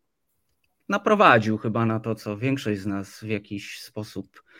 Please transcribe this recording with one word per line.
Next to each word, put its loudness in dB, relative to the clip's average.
naprowadził 4
chyba -2
na 0
to, -4
co -8
większość -4
z -8
nas -8
w -12
jakiś -8
sposób -14